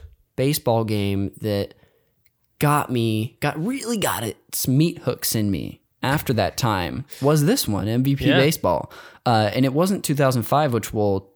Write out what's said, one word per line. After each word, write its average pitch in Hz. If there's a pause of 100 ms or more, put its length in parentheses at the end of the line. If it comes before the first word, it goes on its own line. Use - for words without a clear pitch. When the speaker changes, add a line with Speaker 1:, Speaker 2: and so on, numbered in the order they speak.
(380)
Speaker 1:
baseball 127
game 101 (100)
that 101 (840)
got 147
me, 113
got, 147
really 240
got 107
its -
meat 151
hooks -
in 104
me 60 (200)
after 139
that 101
time 95 (180)
was 147
this 226
one, 101
M 120
V 139
P -
Speaker 2:
Yeah. 151
Speaker 1:
Baseball. 98 (320)
Uh, 110
and 131
it 131
wasn't 180
two 147
thousand 127
five, 143
which 113
we'll 101